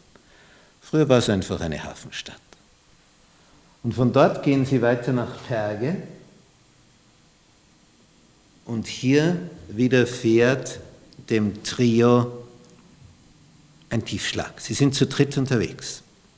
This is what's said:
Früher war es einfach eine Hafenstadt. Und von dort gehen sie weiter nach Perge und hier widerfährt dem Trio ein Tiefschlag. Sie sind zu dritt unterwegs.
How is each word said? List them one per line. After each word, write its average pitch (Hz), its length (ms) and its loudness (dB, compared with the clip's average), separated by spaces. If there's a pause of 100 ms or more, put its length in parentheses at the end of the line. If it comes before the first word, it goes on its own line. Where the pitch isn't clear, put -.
(800)
Früher 156 280 2
war 127 80 6
es 117 120 2
einfach 95 300 -2
eine 78 240 -6
Hafenstadt. - 560 -14 (1400)
Und 117 100 -4
von 120 180 2
dort 151 320 4
gehen 139 220 2
sie 131 160 0
weiter 127 320 0
nach 120 340 -6
Perge 110 540 -4 (2750)
und 117 220 -6
hier 151 600 0 (200)
widerfährt 120 1080 2 (500)
dem 107 340 -2
Trio 120 840 2 (1400)
ein 107 160 -2
Tiefschlag. - 560 -6
Sie - 120 -6
sind 139 220 2
zu - 120 2
dritt 139 300 0
unterwegs. 127 640 -2 (340)